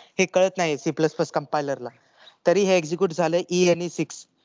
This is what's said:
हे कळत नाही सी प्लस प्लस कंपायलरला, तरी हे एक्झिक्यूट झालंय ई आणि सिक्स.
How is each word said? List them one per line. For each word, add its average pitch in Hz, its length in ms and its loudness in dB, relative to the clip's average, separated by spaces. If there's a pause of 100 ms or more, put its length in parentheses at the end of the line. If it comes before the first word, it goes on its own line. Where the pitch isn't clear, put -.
(200)
हे 190 60 2
कळत 185 320 2
नाही 160 200 -2
सी 165 140 -4
प्लस 156 220 0
प्लस 160 180 -4
कंपायलरला, 139 580 -6 (580)
तरी 175 160 4
हे 190 140 4
एक्झिक्यूट 170 340 -2
झालंय 170 380 -2
ई 180 200 2
आणि 170 200 0
सिक्स. - 380 -8 (180)